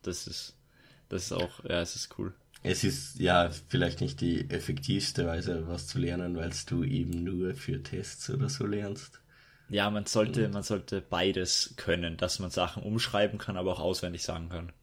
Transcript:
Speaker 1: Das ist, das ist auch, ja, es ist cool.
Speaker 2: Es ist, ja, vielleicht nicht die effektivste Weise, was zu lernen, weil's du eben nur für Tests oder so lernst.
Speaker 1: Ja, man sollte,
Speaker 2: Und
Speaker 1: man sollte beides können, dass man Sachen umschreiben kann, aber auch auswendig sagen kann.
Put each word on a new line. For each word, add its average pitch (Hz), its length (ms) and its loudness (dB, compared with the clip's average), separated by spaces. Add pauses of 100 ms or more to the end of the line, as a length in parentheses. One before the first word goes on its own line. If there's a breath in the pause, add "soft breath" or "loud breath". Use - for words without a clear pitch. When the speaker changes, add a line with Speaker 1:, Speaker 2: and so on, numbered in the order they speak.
Speaker 1:
Das - 260 -6
ist, - 280 -10 (520 soft breath)
das 90 160 -4
ist - 80 -6
auch, 87 320 -4
ja, 87 160 0
es - 160 -4
ist - 220 -8
cool. 92 160 -4 (300)
Speaker 2:
Es - 180 2
ist, - 380 0
ja, 87 300 8 (180)
vielleicht 87 320 2
nicht - 200 -2
die 85 300 2
effektivste - 800 0
Weise, 82 400 -2
was 85 180 -4
zu - 140 -4
lernen, 87 360 0
weil's 82 300 -4
du 87 160 0
eben 85 400 0
nur 90 320 0
für - 300 -4
Tests - 460 -8
oder 135 180 2
so - 180 0
lernst. 104 540 -4 (480 loud breath)
Speaker 1:
Ja, 101 220 4
man 104 160 -2
sollte, 110 400 4
Speaker 2:
Und 101 80 -2
Speaker 1:
man 101 100 -2
sollte 98 360 -2
beides 92 760 2
können, 85 400 0
dass - 240 0
man 92 100 -4
Sachen 90 320 0
umschreiben 104 560 2
kann, 98 180 -4
aber 92 180 0
auch 82 60 -4
auswendig 87 440 0
sagen 85 240 -4
kann. 85 240 -8 (100)